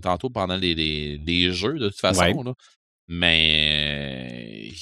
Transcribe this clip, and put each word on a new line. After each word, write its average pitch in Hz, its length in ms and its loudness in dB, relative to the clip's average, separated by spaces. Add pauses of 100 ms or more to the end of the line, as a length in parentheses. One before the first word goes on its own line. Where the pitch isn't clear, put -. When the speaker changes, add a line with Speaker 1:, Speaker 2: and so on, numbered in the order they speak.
Speaker 1:
tantôt 92 280 0
pendant 95 280 -2
les, 90 180 0
les, 76 420 -2
les 87 360 2
jeux, 113 260 -2
de 107 100 -2
toute - 100 -10
façon, 95 220 2
Speaker 2:
Ouais. 101 220 2
Speaker 1:
là. 123 100 -6 (540)
Mais, 73 1600 0
euh, - 20 -14 (120)